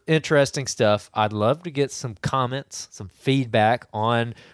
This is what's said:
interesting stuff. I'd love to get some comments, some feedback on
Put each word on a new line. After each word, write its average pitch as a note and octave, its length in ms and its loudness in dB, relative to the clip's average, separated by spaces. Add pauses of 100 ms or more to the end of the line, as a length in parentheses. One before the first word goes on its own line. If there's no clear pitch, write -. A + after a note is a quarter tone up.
interesting D3 580 2
stuff. G#2 480 0
I'd G#2+ 180 0
love A2 300 0
to F3 80 -12
get C#3 220 -2
some A2+ 320 -10
comments, C3 640 -4
some G2 200 -16
feedback A#2+ 840 0
on A#2 400 0 (200)